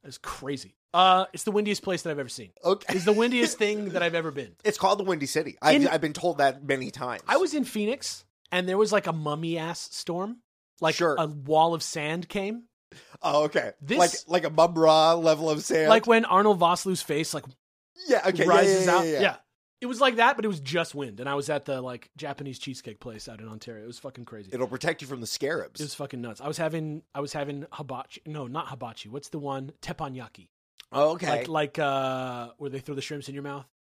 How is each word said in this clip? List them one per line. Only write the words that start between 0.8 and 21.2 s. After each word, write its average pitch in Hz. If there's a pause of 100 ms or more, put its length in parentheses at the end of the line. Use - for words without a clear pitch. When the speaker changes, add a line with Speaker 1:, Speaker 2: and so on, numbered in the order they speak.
Speaker 1:
Uh, 185
it's 165
the 214
windiest 208
place 180
that 170
I've 147
ever 127
seen. 104 (120)
Speaker 2:
Okay. 190
Speaker 1:
It's 180
the 208
windiest 240
thing 208
that 170
I've 170
ever 165
been. 135
Speaker 2:
It's 175
called 196
the 202
Windy 170
City. 151
I've, 208
Speaker 1:
In 277
Speaker 2:
I've 156
been 151
told 165
that 139
many 135
times. 123
Speaker 1:
I 240
was 320
in 277
Phoenix, - (260)
and 180
there 190
was, 208
like, 202
a 165
mummy-ass 160
storm. 190 (400)
Like, 160
Speaker 2:
Sure. 160
Speaker 1:
a 160
wall 156
of 160
sand 160
came. 208 (580)
Speaker 2:
Oh, 151
okay. 139 (100)
Speaker 1:
This 160
Speaker 2:
Like, 175 (160)
like 165
a 156
Mum 165
Ra 160
level 160
of 151
sand? 160
Speaker 1:
Like 220
when 226
Arnold 196
Vosloo's 175
face, 151
like, 151 (640)
Speaker 2:
Yeah, 202
okay. 185
Yeah, 170
Speaker 1:
rises 190
Speaker 2:
yeah, 175
yeah, 180
Speaker 1:
out. 170
Speaker 2:
yeah. 151
Speaker 1:
Yeah. 185 (460)
It 247
was 240
like 254
that, 233
but 220
it -
was 185
just 160
wind. 123
And 127